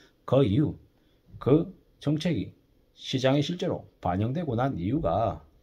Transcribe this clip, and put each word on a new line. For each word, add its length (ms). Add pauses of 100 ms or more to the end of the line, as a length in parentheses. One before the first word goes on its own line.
(260)
그 180
이후 340 (600)
그 360 (260)
정책이 520 (440)
시장에 460
실제로 460 (140)
반영되고 540
난 220
이유가 640 (220)